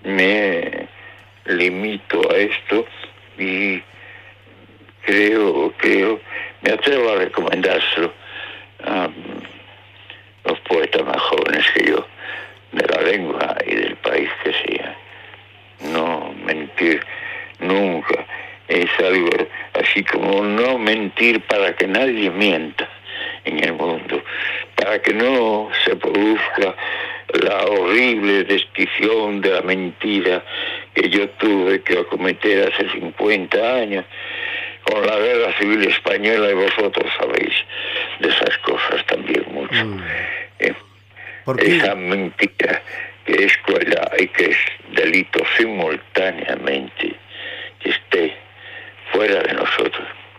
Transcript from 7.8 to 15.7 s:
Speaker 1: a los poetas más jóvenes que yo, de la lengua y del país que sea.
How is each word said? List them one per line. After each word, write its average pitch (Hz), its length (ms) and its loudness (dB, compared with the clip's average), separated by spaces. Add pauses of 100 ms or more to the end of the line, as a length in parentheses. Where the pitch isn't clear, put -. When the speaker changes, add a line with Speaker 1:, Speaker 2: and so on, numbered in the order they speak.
Speaker 1:
a 90 240 -2 (1400)
los - 160 -2
poetas - 440 2
más - 160 -2
jóvenes - 440 0 (100)
que - 140 4
yo, - 180 0 (640)
de - 160 0
la - 140 2
lengua 90 640 0
y - 100 -4
del - 220 -2
país - 320 0 (140)
que - 100 0
sea. - 420 -4 (960)